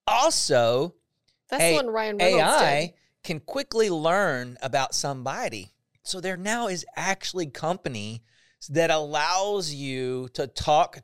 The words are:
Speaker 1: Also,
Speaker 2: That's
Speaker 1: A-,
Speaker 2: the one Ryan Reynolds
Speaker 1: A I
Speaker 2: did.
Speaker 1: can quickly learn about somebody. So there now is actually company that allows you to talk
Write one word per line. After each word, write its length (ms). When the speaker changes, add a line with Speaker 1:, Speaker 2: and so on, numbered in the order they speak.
Speaker 1:
Also, 880
Speaker 2:
That's 140
Speaker 1:
A-, 80
Speaker 2:
the 60
one 120
Ryan 300
Reynolds 240
Speaker 1:
A 40
I 340
Speaker 2:
did. 120
Speaker 1:
can 160
quickly 500
learn 720
about 320
somebody. 760
So 180
there 160
now 320
is 160
actually 500
company 760
that 220
allows 840
you 640
to 120
talk 580